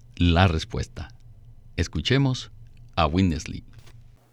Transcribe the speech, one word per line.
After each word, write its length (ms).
la 320
respuesta. 600
Escuchemos 760
a 100
Witness 420
Lee. 160